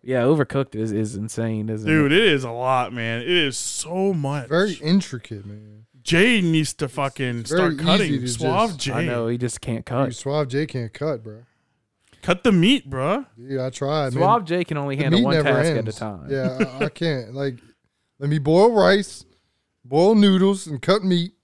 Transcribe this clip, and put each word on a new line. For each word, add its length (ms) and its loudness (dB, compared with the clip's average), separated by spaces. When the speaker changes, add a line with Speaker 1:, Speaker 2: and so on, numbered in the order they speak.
Speaker 1:
Yeah, 200 0
Overcooked 520 0
is, 160 -4
is 240 -4
insane, 540 -6
isn't 180 -6
Speaker 2:
Dude, 240 4
Speaker 1:
it? 80 4
Speaker 2:
it 80 4
is 160 2
a 80 -8
lot, 420 -2
man. 280 -4
It 80 -8
is 280 0
so 560 -4
much. 360 -4
Speaker 3:
Very 240 0
intricate, 720 -2
man. 400 -20
Speaker 2:
Jay 380 4
needs 340 0
to 100 -6
Speaker 3:
It's, 80 -10
Speaker 2:
fucking 460 -4
Speaker 3:
it's 100 -10
Speaker 2:
start 240 2
Speaker 3:
very 120 -6
Speaker 2:
cutting. 280 2
Speaker 3:
easy 60 -2
to 80 -6
Speaker 2:
Suave 440 0
Speaker 3:
just 100 -10
Speaker 2:
Jay. 120 -4
Speaker 1:
I 120 -2
know, 220 -2
he 100 -2
just 240 -6
can't 240 -6
cut. 220 -2
Speaker 3:
Dude, 100 -8
Suave 320 -2
Jay 160 -2
can't 280 -8
cut, 300 -6
bro. 220 -18
Speaker 2:
Cut 220 -2
the 80 6
meat, 380 4
bro. 360 -2
Speaker 3:
Dude, 240 -6
I 80 -4
tried, 440 -2
man. 80 0
Speaker 1:
Suave 240 4
Jay 200 -2
can 120 -6
only 200 -4
Speaker 3:
The 60 0
Speaker 1:
handle 180 4
Speaker 3:
meat 40 4
Speaker 1:
one 100 2
Speaker 3:
never 140 2
Speaker 1:
task 200 2
Speaker 3:
ends. 180 -2
Speaker 1:
at 80 -6
a 20 -16
time. 320 -10
Speaker 3:
Yeah, 520 -4
I, 40 -2
I 40 -4
can't. 440 -6
Like, 220 -4
let 100 -4
me 100 0
boil 340 4
rice, 520 2
boil 300 4
noodles, 520 4
and 140 -8
cut 220 2
meat. 280 0